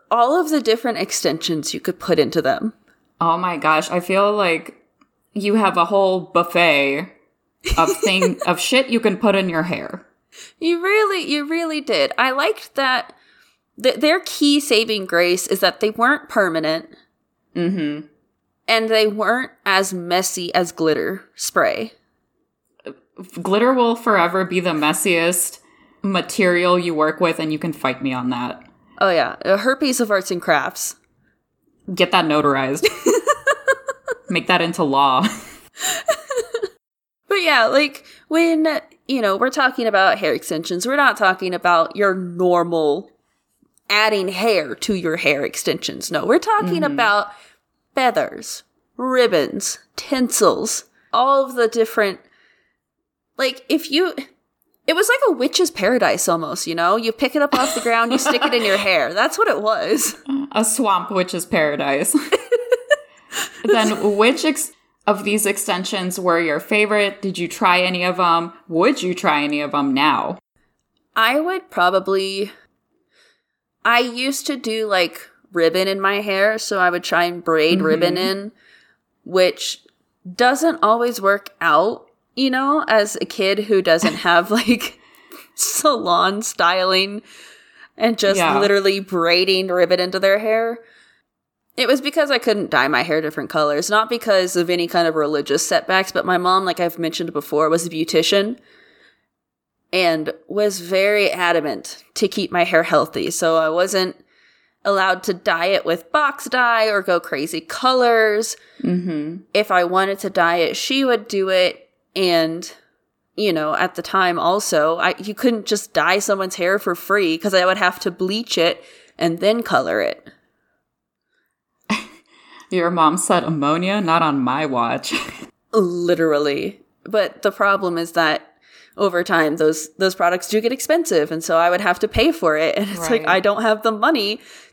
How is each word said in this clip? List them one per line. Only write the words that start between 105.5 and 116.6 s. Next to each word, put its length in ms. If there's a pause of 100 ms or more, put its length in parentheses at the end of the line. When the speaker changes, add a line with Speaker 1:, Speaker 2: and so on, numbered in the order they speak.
Speaker 1:
it 180
with 280
box 360
dye 380
or 160
go 160
crazy 420
colors. 960 (260)
Speaker 2:
Mm-hmm. 560 (140)
Speaker 1:
If 200
I 100
wanted 380
to 100
dye 280
it, 180
she 280
would 220
do 220
it. 400 (260)
And, 580 (640)
you 160
know, 220
at 220
the 60
time 360
also, 600
I, 200
you 160
couldn't 320
just 260
dye 280
someone's 340
hair 240